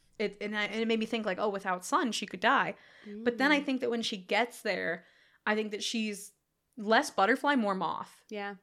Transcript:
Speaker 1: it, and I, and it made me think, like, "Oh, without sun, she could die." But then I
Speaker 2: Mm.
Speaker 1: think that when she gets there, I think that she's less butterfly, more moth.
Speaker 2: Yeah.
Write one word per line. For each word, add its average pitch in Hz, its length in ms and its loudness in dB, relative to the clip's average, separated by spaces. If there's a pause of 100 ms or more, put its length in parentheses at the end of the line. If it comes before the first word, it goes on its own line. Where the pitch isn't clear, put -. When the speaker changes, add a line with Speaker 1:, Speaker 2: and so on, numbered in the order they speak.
(180)
Speaker 1:
it, 202 220 -2
and 208 160 -6
I, 208 80 0
and 208 160 -2
it 226 80 2
made 226 100 4
me 220 80 0
think, 226 200 -2
like, 214 140 -2
"Oh, 208 80 2
without 190 360 -2
sun, 277 280 2
she 208 140 -4
could 180 140 -10
die." 214 340 2 (480)
But 240 160 0
then 277 140 4
I 285 80 4
Speaker 2:
Mm. 285 60 -6
Speaker 1:
think 262 140 0
that 240 100 0
when 233 120 -2
she 220 140 -4
gets 202 460 -2
there, 185 440 -2 (400)
I 214 80 4
think 214 180 0
that 202 100 -6
she's 214 500 -4 (440)
less 226 340 2
butterfly, 269 460 2
more 202 180 2
moth. - 540 -6
Speaker 2:
Yeah. 202 340 -8